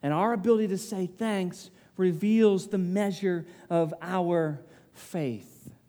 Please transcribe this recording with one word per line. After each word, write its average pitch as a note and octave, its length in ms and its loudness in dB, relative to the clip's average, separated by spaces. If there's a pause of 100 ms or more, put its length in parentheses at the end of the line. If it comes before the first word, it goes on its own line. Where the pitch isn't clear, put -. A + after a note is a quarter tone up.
and C#3+ 100 0
our G3+ 200 0
ability A3 340 2
to F#3+ 100 -2
say F#3+ 300 -6
thanks G3 640 -4 (260)
reveals G3 720 4
the G3+ 100 -2
measure F#3 720 -2 (240)
of E3 300 0
our E3+ 600 0 (320)
faith. - 800 -8 (180)